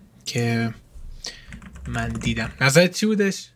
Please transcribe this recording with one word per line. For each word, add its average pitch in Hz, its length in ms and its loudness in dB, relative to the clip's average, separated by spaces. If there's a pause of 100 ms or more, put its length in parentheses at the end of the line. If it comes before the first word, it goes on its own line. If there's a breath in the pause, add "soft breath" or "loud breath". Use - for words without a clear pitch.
(260)
که 117 480 0 (1120 loud breath)
من 117 220 -2
دیدم. 113 420 -2 (100)
نظرت 156 300 6
چی - 140 0
بودش؟ 202 500 0